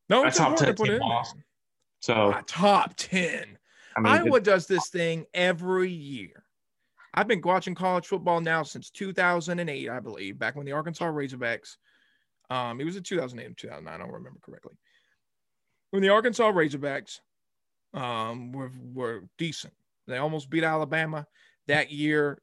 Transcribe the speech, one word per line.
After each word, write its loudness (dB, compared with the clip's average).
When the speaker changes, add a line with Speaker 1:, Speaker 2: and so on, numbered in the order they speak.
Speaker 1:
No, 6
Speaker 2:
a 4
Speaker 1:
it's 2
Speaker 2:
top 6
Speaker 1:
important 2
to 6
Speaker 2:
ten 2
Speaker 1:
put 0
it 2
Speaker 2:
team 2
Speaker 1:
in 0
there. 0
Speaker 2:
lost. -2
So 4
Speaker 1:
A -2
top 4
ten. -4
Speaker 2:
I 0
mean, 6
Speaker 1:
Iowa 6
Speaker 2:
it 4
Speaker 1:
does 4
this 0
thing -2
every 0
year. -12
I've 2
been 2
watching 2
college 0
football 2
now 0
since -12
two -8
thousand 0
and -4
eight, -6
I -6
believe, -10
back -2
when -10
the -8
Arkansas -4
Razorbacks, -6
um, -4
it -4
was -6
in -12
two -4
thousand -8
eight -16
or -18
two -16
thousand -16
nine, -12
I -12
don't -12
remember -16
correctly. -20
When 0
the 4
Arkansas 4
Razorbacks, -2
um, -6
were, -10
were -6
decent. -6
They -6
almost -4
beat 2
Alabama -2
that 2
year. 2